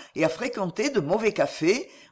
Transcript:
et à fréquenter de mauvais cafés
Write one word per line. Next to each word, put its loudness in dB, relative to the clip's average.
et 0
à 4
fréquenter -4
de 0
mauvais 2
cafés 0